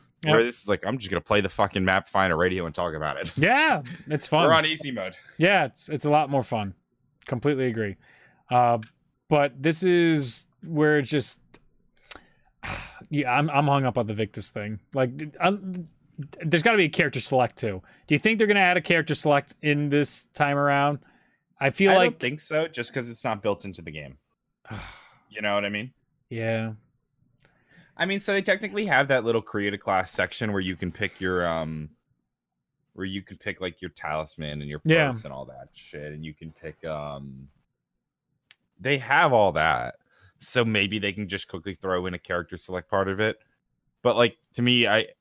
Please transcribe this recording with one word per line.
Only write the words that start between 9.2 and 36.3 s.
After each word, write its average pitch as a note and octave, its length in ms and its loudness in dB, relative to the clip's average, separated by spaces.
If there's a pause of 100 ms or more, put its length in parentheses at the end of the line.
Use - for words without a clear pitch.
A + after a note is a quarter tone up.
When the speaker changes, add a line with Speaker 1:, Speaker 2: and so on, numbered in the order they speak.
Speaker 1:
but C#3+ 320 2
this D#3+ 220 0
is E3 640 2 (180)
where D3+ 340 2
it C#3+ 40 0
just, - 380 -4 (1200)
<sighs> - 480 -12
yeah, C#3 220 0
I'm, D3 180 2
I'm C#3+ 160 2
hung C#3 180 2
up B2+ 140 0
on A2+ 80 0
the G#2+ 80 -4
Victus G#2+ 360 -6
thing. G#2 300 -8 (140)
Like, C3 160 0 (300)
I'm, F#3 480 -2 (560)
there's D#3+ 180 2
gotta A3+ 160 4
be F#3 60 6
a D3+ 40 2
character D3 320 0
select B2+ 380 0
too. G2 240 -6 (240)
Do D3 80 0
you C#3+ 40 4
think A3 200 2
they're A3 80 4
gonna G3+ 140 4
add F3+ 160 6
a F3 60 0
character D#3+ 320 2
select C#3+ 480 2
in D3 280 0
this D3 440 0
time C#3+ 220 0
around? C#3+ 440 2 (600)
I C#3 100 2
feel F#3+ 220 4
Speaker 2:
I F#3+ 40 8
Speaker 1:
like F3+ 160 6
Speaker 2:
don't - 80 -14
think C3 200 -4
so, D#3+ 280 -2
just B2 240 -8
'cause A#2+ 180 -6
it's A2+ 140 -14
not A2 180 -2
built G2+ 220 0
into F#2 180 -12
the D#2+ 80 -12
game. C#2+ 260 -14 (540)
Speaker 1:
<sighs> G#2+ 60 -10 (520)
Speaker 2:
You G#2+ 140 -12
know G#2 120 0
what G2+ 120 0
I - 20 -2
mean? G#2 240 -6 (380)
Speaker 1:
Yeah. A2+ 420 -4 (1300)
Speaker 2:
I E3+ 80 0
mean, G3 120 -2
so G3 140 -4
they G3 80 2
technically G3+ 460 -2
have C#3 220 4
that B2+ 160 4
little A2+ 180 2
create G2+ 320 -2
a G2+ 40 -6
class F#2+ 320 0
section G#2 400 -2
where G2 120 0
you F#2 140 -4
can F2+ 140 -6
pick - 300 -6
your, F#2 260 0
um, D#2+ 440 -4 (1040)
where F#2+ 100 -8
you F#2+ 160 -6
can F#2+ 160 -16
pick, G2 240 -10
like, F#2 220 -8
your F2 80 -10
talisman D2+ 720 -8
and C#2+ 80 -10
your D2+ 140 -10
Speaker 1:
Yeah. D#3 260 2
Speaker 2:
perks A2+ 140 -10
and C#2 100 -14
all C2 120 -12
that B1+ 280 -20
shit, D2 400 -14
and D#2 100 -14
you D#2 80 -12